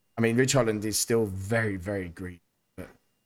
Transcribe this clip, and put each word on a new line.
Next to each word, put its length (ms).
I 40
mean, 160
Ridge 160
Holland 320
is 140
still 280
very, 500
very 340
green. 300
But 120